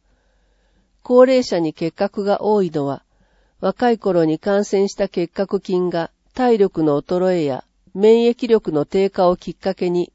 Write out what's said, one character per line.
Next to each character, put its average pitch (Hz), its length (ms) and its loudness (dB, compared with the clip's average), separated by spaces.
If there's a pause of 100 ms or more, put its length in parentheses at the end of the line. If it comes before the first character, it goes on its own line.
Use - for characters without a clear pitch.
(1040)
高 254 240 6
齢 254 180 2
者 185 160 -2
に 156 140 -4
結 160 220 -6
核 202 280 -4
が 202 180 0
多 208 200 2
い 175 80 -2
の 147 160 -4
は、 139 180 -8 (560)
若 190 300 -2
い 226 80 0
頃 175 260 0
に 156 140 0
感 202 260 0
染 196 240 0
し - 60 -10
た 196 140 -4
結 175 260 -6
核 196 260 -4
菌 180 280 -2
が 165 220 -6 (240)
体 240 240 0
力 190 240 0
の 147 200 2
衰 185 300 -2
え 170 120 -2
や 135 200 -6 (300)
免 226 360 4
疫 240 160 -4
力 220 260 0
の 147 120 0
低 196 240 -2
下 185 220 2
を 180 60 0
き - 160 -12
っ - 40 -14
か 190 180 -6
け 185 140 -4
に 175 260 -4